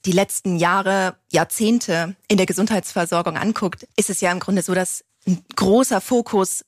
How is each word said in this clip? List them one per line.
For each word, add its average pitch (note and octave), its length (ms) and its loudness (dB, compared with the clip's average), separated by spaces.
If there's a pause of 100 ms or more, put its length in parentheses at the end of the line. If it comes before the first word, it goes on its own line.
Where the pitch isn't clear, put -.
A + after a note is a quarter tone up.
die F#3 80 0
letzten F#3 460 0
Jahre, F#3+ 580 0 (160)
Jahrzehnte F3 840 0 (120)
in G#3+ 80 4
der F#3 80 4
Gesundheitsversorgung F3 960 -2
anguckt, G3+ 580 -4
ist - 140 0
es F#3+ 100 -6
ja F3+ 100 2
im F3+ 100 -2
Grunde F#3+ 200 0
so, F#3 140 -2
dass F#3 300 -4 (220)
ein F3+ 160 0 (140)
großer A3+ 460 2
Fokus A3+ 640 0